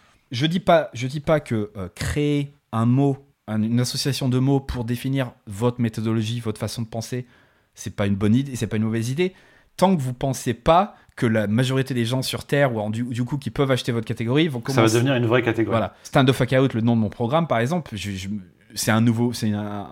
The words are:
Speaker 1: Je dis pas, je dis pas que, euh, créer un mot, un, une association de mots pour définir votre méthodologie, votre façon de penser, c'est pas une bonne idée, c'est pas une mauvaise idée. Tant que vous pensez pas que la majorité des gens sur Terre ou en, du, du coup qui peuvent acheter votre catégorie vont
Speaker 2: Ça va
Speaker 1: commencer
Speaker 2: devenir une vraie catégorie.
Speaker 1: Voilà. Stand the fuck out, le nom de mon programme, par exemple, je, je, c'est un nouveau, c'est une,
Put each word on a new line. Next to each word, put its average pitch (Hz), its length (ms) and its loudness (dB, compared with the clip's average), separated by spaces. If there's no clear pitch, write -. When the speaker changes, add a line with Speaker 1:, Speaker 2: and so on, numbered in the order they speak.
Speaker 1:
Je 131 160 -2
dis 170 140 0
pas, 165 340 2
je 120 120 -6
dis 143 140 -6
pas 156 180 2
que, 110 380 -4
euh, 92 180 -10
créer 147 600 -2
un 113 140 2
mot, 135 420 2
un, 107 160 -2
une 117 180 2
association 127 500 -2
de 127 80 2
mots 135 220 2
pour 127 240 -6
définir 123 480 -4
votre 117 360 -2
méthodologie, 113 580 -2
votre 113 180 -6
façon 113 220 -6
de 113 80 -8
penser, 123 380 -8
c'est - 200 -12
pas 104 120 -2
une 101 100 2
bonne 104 180 4
idée, 135 220 0
c'est 110 120 -4
pas 107 100 -4
une 107 60 0
mauvaise 113 260 -2
idée. 180 240 -2
Tant 190 180 4
que 165 60 2
vous 127 140 -4
pensez 131 400 -4
pas 170 420 2
que 131 100 0
la 110 200 2
majorité 131 460 0
des 120 140 0
gens 131 160 -2
sur - 240 -6
Terre 139 280 2
ou 107 60 -2
en, 104 80 -4
du, 110 140 -4
du 123 220 -2
coup - 120 -4
qui 139 140 -6
peuvent 139 200 0
acheter 123 220 0
votre 117 140 -2
catégorie 123 420 0
vont 127 180 -6
Speaker 2:
Ça 139 60 -4
va 131 40 -2
Speaker 1:
commencer 113 180 6
Speaker 2:
devenir 127 200 4
une 120 120 2
vraie 120 160 4
catégorie. 113 340 2
Speaker 1:
Voilà. 101 260 -2
Stand 139 240 2
the 135 60 6
fuck 123 200 0
out, 131 200 4
le 113 80 -2
nom 117 160 2
de 110 60 2
mon 104 80 0
programme, 143 360 -2
par 127 120 0
exemple, 147 360 -2
je, 101 180 -6
je, 95 160 -8
c'est 104 160 -2
un 110 100 4
nouveau, 120 320 4
c'est 117 160 -2
une, 104 440 -4